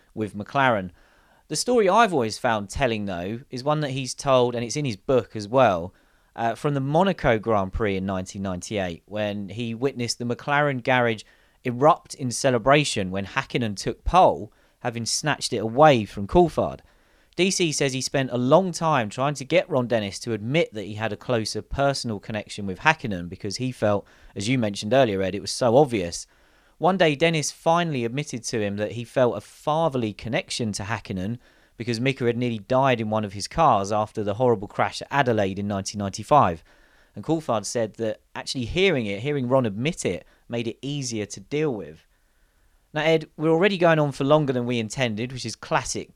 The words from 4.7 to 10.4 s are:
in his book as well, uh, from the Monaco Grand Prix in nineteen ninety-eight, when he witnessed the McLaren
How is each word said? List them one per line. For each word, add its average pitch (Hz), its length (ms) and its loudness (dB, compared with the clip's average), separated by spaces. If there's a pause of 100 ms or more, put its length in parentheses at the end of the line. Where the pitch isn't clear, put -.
in 151 80 -4
his 117 140 -4
book - 380 0
as 104 120 -8
well, 98 460 2 (420)
uh, 113 200 -2
from 147 180 -4
the 139 80 -2
Monaco 147 580 2
Grand 98 320 0
Prix 101 240 -2
in 95 100 -4
nineteen 95 360 -6
ninety-eight, 92 640 -4
when 104 440 -4
he 117 240 -6
witnessed 120 460 -4
the 120 60 -6
McLaren 139 580 -2